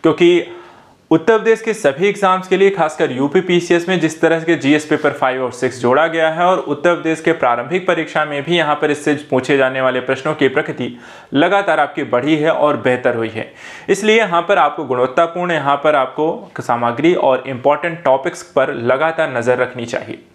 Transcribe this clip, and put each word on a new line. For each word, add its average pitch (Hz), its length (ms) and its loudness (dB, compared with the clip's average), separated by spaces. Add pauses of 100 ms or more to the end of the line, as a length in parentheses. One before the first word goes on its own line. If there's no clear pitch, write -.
क्योंकि 170 520 2 (560)
उत्तर 165 260 4
प्रदेश 220 240 2
के 220 120 -4
सभी 165 340 0
exams 185 400 0
के 196 100 0
लिए, 196 120 6
खासकर 165 420 0
यूपी 143 300 0
पीसीएस 175 480 0
में 185 100 0
जिस 156 220 -2
तरह 165 180 2
के 165 160 0
जीएस 147 300 2
paper 151 280 0
five 131 300 -2
और 120 80 -4
सिक्स - 280 -4
जोड़ा 131 280 4
गया 160 220 0
है 170 160 -2
और 185 140 2
उत्तर 147 360 0
प्रदेश 156 260 -2
के 165 120 2
प्रारंभिक 135 540 -2
परीक्षा 160 380 -2
में 143 180 -6
भी 170 140 0
यहाँ 151 180 2
पर 151 160 0
इससे 147 220 0 (160)
पूछे 135 280 2
जाने 131 240 0
वाले 127 200 0
प्रश्नों 131 320 -4
की 143 140 2
प्रकृति 127 440 -2 (420)
लगातार 196 460 2
आपकी 147 240 -2
बढ़ी 127 320 0
है 151 160 0
और 143 260 2
बेहतर 123 380 0
हुई 113 140 -4
है। 107 220 -10 (380)
इसलिए 214 280 2
यहाँ 175 240 2
पर 190 160 2
आपको 156 260 2
गुणवत्तापूर्ण, 165 680 0
यहाँ 143 240 0
पर 147 200 0
आपको 147 640 -2
सामग्री 120 560 0
और 135 320 0
important 147 560 -2
topics 135 480 -2
पर 139 240 0
लगातार 131 600 0
नजर 123 200 0
रखनी 120 280 -4
चाहिए। - 380 -8 (120)